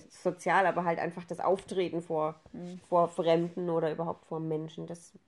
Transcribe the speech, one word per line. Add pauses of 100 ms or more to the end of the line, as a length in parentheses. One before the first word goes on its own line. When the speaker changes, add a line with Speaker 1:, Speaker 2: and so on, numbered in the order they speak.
Speaker 1:
sozial,
aber
halt
einfach
das
Auftreten
vor, (140)
Speaker 2:
Mhm.
Speaker 1:
vor
Fremden
oder
überhaupt
vor
Menschen,
das (160)